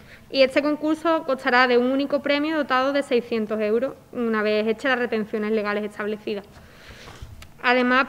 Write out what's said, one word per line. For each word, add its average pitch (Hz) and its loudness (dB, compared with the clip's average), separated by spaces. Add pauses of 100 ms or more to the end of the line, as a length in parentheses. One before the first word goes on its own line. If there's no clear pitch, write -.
(300)
Y 269 4
este 262 4
concurso 311 0
constará 254 2
de 247 4
un 247 4
único 277 0
premio 294 0
dotado 269 0
de 277 0
seiscientos 226 -2
euros, 226 0 (180)
una 226 -2
vez 214 2
hechas 226 -2
las 254 2
retenciones 214 -2
legales 208 -2
establecidas. 208 -8 (1160)
Además, 254 4